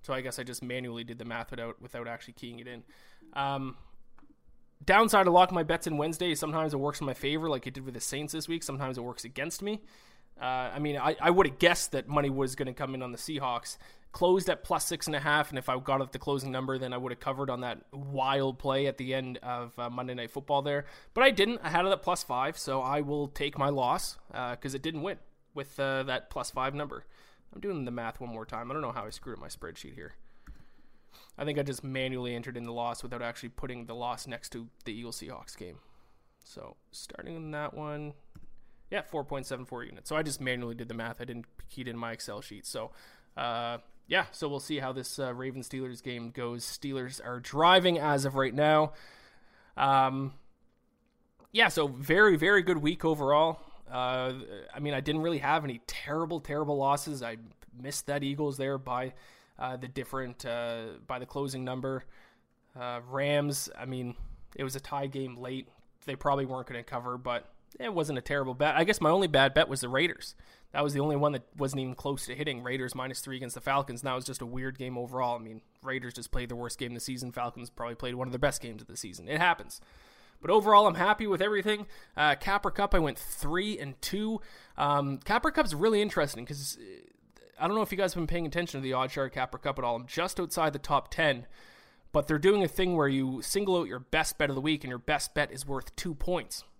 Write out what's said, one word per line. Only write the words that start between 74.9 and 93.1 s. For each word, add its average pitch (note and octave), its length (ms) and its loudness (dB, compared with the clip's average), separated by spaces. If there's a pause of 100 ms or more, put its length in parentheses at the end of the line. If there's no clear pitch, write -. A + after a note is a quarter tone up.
overall. B2 380 -2
I A#2 80 -6
mean, A2 200 -14 (200)
Raiders C3 320 -6
just A#2 160 -10
played B2 180 0
the B2 60 -6
worst A#2+ 240 -8
game A#2+ 140 -6
of - 20 -8
the A#2 60 -8
season. B2 320 -6
Falcons A#2+ 380 -6
probably A#2 260 -8
played B2 180 -6
one B2+ 140 -4
of B2 40 -6
their B2+ 60 -4
best C#3 240 2
games A2+ 180 -10
of A2+ 60 -18
the - 100 -14
season. F2+ 320 -12
It D#3 120 0
happens. - 400 2 (600)
But - 100 -2
overall, G#3 360 12
I'm E3+ 80 6
happy G#3 320 4
with F#3 160 4
everything. G#3 440 2 (300)
Uh, D3 200 6
Capra G3 340 2
Cup, G3+ 240 4
I F3+ 60 10
went D3 180 0
three F#3 600 -2
and C#3 220 -8
two. G#3+ 400 -2 (380)
Um, C#3+ 400 2
Capra - 320 2
Cup's F#3+ 240 2
really G#3 260 4
interesting C#3+ 460 0
'cause, C#3+ 340 -8
uh, - 800 -20
I D3+ 80 0
don't G3+ 100 2
know A3 60 4
if - 80 -2
you F#3 80 -2
guys F#3 160 4
have F3 60 -2
been D#3 80 0
paying E3+ 180 2
attention E3+ 340 -2
to - 20 -6
the C3 100 0
Oddshark C3 400 0
Capra B2+ 260 -2
Cup C3+ 200 -2
at C3 60 -2
all. A#2+ 120 2
I'm B2 100 -8
just F3 320 -2
outside E3 340 0
the D#3 60 -6
top - 320 0
ten, C#3 360 2 (680)
but D3 160 4
they're D#3 100 4
doing G3 240 6
a E3 60 4
thing F3+ 280 2
where C#3+ 120 6
you C3 340 0